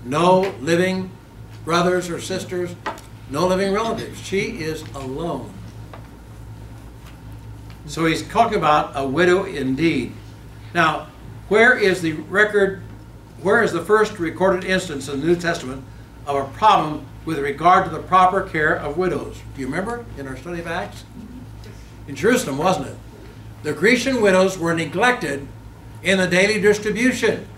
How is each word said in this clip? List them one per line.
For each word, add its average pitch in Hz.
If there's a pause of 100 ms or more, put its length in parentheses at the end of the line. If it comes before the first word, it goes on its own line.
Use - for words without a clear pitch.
no 180
living 185 (540)
brothers 175
or 165
sisters, 180 (560)
no 151
living 190
relatives. 226
She 202
is 156 (120)
alone. 135 (2250)
So 156
he's 160
talking 214
about 151
a 139
widow 180
indeed. 131 (640)
Now, 160 (400)
where 220
is 190
the 160
record, 190 (600)
where 214
is 170
the -
first 214
recorded 180
instance 180
in 139
the 156
New 175
Testament 135 (420)
of 143
a 135
problem 160 (220)
with 160
regard 156
to -
the 156
proper 185
care 160
of 156
widows? 151 (160)
Do 139
you 131
remember 208 (100)
in 139
our 131
study 170
of 165
Acts? 180 (1000)
In 143
Jerusalem, 151
wasn't 170
it? - (680)
The 147
Grecian 240
widows 185
were 165
neglected 165 (540)
in 190
the 185
daily 196
distribution. 208 (120)